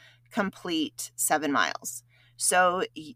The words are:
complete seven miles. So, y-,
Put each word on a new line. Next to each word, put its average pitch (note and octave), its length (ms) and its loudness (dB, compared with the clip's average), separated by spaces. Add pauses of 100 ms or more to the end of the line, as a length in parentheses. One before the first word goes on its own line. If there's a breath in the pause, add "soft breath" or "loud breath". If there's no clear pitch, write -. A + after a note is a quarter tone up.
(320 soft breath)
complete F3 840 -4
seven D3+ 360 0
miles. - 520 -2 (340 soft breath)
So, F#3 460 4 (120)
y-, D3+ 200 -14